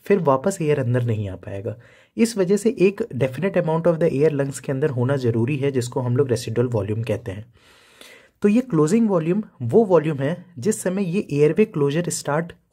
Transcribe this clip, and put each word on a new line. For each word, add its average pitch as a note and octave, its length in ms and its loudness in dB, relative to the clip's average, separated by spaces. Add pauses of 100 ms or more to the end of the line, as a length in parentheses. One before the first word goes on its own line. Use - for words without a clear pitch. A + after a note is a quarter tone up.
फिर G3+ 160 2
वापस E3 420 0
एयर D3 180 0
अंदर A#2+ 240 0
नहीं G#2+ 260 -4
आ F#2 60 -10
पाएगा। G2+ 420 -10 (400)
इस A3+ 200 0
वजह F#3+ 200 2
से A3 220 0
एक G3 240 2 (120)
definite C#3+ 420 -2
amount D#3+ 260 0
of E3+ 160 2
the D#3+ 140 2
air D3 240 2
lungs C#3 220 -4
के - 120 -6
अंदर C#3 180 0
होना B2 260 0
ज़रूरी A#2+ 420 0
है, C#3 140 0
जिसको B2 280 -2
हम B2 180 0
लोग C#3 120 2
रेसिडुअल A#2 380 -2
वॉल्यूम G#2+ 360 -2
कहते G2+ 280 -4
हैं। G2 220 -14 (880)
तो G#3 60 4
ये G#3+ 140 4
क्लोजिंग G#3+ 480 2
वॉल्यूम F3+ 340 0 (180)
वो B2 240 4
वॉल्यूम D#3+ 320 4
है C#3 280 -4 (140)
जिस G#3 220 -2
समय F#3+ 220 -2
ये F3+ 280 -2
एयरवे D3+ 340 4
क्लोजर D#3 440 0
स्टार्ट D#3 440 -4 (200)